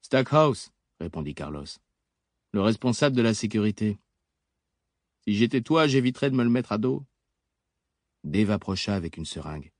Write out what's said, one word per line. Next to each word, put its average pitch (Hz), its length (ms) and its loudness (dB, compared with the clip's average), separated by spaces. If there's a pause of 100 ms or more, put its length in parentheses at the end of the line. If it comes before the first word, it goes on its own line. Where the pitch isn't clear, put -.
« - 0 -
Stackhouse », 135 680 2 (280)
répondit 80 340 -6
Carlos. « 73 320 -10 (840)
Le 101 100 0
responsable 123 520 2
de 120 80 2
la 113 120 2
sécurité. 107 640 -2 (1300)
Si 107 100 0
j'étais 117 260 2
toi, 156 260 2
j'éviterais 135 440 2
de 131 60 0
me 120 80 2
le 120 60 2
mettre 120 220 0
à 104 60 0
dos. » 135 260 -2 (1200)
Dave 98 260 0
approcha 98 440 -4
avec 82 240 -6
une 78 80 -8
seringue. 76 540 -12